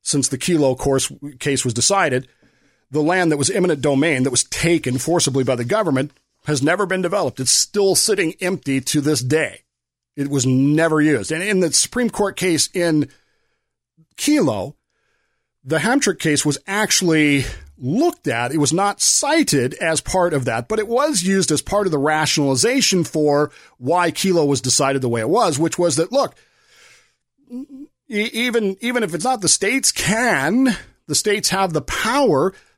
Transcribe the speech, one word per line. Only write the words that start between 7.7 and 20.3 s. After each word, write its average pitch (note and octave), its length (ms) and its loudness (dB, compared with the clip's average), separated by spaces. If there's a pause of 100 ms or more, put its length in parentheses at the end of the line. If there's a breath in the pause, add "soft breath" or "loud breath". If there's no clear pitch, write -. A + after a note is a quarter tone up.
sitting F#3 460 0
empty C#3+ 400 -2
to D3 200 -2
this C#3 200 0
day. C3 420 -2 (540)
It C#3+ 120 -6
was C#3 180 0
never D3+ 540 2
used. D3 320 0
And E3 100 -4
in G3+ 180 0
the E3 120 0
Supreme - 360 -2
Court G3+ 280 -2
case F3 360 0
in D#3+ 360 0 (1080 soft breath)
Kelo, D3 580 0 (920)
the D3 140 -2
Hamtramck A3+ 420 0
case D3 260 0
was C#3+ 200 0
actually D#3+ 760 2 (320 loud breath)
looked G3+ 520 -2
at. B2 240 -2
It D#3+ 60 -2
was D3 140 2
not F#3+ 280 0
cited C#4 720 2
as D#3+ 260 -2
part F3 320 0